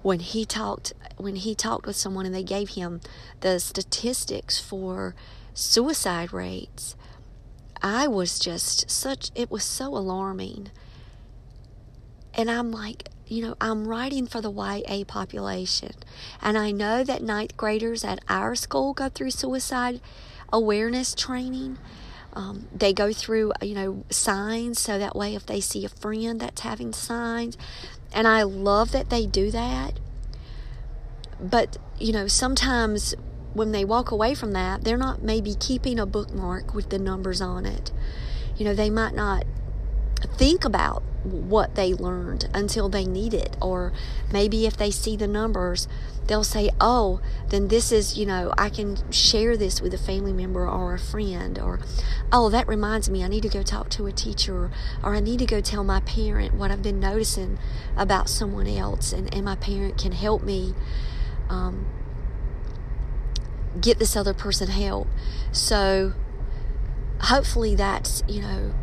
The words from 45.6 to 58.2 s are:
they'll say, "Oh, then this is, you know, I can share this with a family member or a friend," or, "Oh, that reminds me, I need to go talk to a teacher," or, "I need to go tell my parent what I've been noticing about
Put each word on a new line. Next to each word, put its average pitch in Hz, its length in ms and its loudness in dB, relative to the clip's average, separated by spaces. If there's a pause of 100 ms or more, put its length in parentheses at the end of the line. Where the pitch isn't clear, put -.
they'll 214 160 4
say, 208 260 4 (100)
"Oh, 208 400 6 (300)
then 202 180 4
this 226 240 4
is, 214 260 4
you 208 80 2
know, 185 320 0
I 208 120 4
can 202 420 -2
share 226 460 6
this 196 240 2
with 180 120 0
a 190 40 -2
family 196 360 0
member 185 340 0
or 180 260 0
a 175 60 0
friend," 190 600 -2
or, 180 200 0 (520)
"Oh, 226 180 8
that 220 180 4
reminds 214 420 2
me, 190 140 2
I 185 40 0
need 208 160 0
to 220 60 0
go 196 120 2
talk - 300 -2
to - 160 -2
a - 40 -2
teacher," - 600 0 (320)
or, 202 120 2
"I 214 40 2
need 226 200 2
to 247 60 4
go 220 160 4
tell 214 220 0
my 196 180 6
parent 208 540 2
what 202 160 4
I've 202 100 2
been 202 180 2
noticing 196 580 2 (380)
about 196 340 4